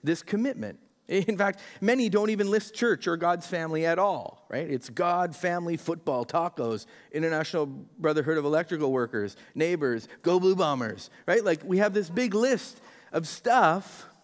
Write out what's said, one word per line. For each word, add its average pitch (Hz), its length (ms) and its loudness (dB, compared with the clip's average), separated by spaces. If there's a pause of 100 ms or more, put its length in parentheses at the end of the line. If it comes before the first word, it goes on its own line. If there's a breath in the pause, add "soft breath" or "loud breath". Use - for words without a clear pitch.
this 160 220 -2
commitment. 208 560 -4 (280)
In 196 300 0
fact, 196 240 0 (180 loud breath)
many 233 300 2
don't 208 220 2
even 202 200 0
list 214 240 -2
church 220 320 0
or 170 80 0
God's 170 320 0
family 160 380 -2
at 165 120 2
all, 180 520 -2
right? 151 200 -4
It's 131 200 -4
God, 175 440 0
family, 175 440 -4
football, 147 480 -2
tacos, 143 600 -2 (280 loud breath)
International 156 520 0
Brotherhood 151 720 -2
of 147 60 -2
Electrical 151 480 0
Workers, 113 460 -2 (180 loud breath)
neighbors, 151 540 0 (120)
go 175 160 4
Blue 185 160 4
Bombers, 135 560 -2 (160 loud breath)
right? 208 200 2
Like, 170 180 2
we 185 140 0
have 208 160 4
this 196 160 0
big 202 240 0
list 233 480 0 (320 loud breath)
of 160 120 -2
stuff 196 800 2 (180)